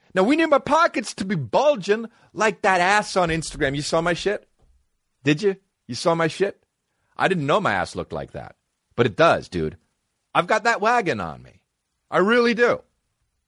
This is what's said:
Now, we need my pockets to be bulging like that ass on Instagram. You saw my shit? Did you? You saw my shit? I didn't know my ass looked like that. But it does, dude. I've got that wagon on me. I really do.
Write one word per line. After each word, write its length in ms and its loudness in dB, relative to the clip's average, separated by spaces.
Now, 80 2
we 140 4
need 100 2
my 140 4
pockets 560 0
to 100 -6
be 80 -4
bulging 720 0
like 280 -2
that 200 2
ass 340 0
on 140 2
Instagram. 460 -4
You 60 -4
saw 200 -2
my 120 0
shit? 340 -4
Did 180 0
you? 140 0
You 80 -10
saw 180 0
my 140 0
shit? 360 -4
I 100 0
didn't 200 -2
know 120 2
my 140 -2
ass 220 -4
looked 180 -10
like 200 -10
that. 220 -14
But 120 2
it 80 -6
does, 340 2
dude. 280 -4
I've 120 0
got 180 0
that 160 0
wagon 380 0
on 220 -10
me. 200 -20
I 80 0
really 340 4
do. 280 0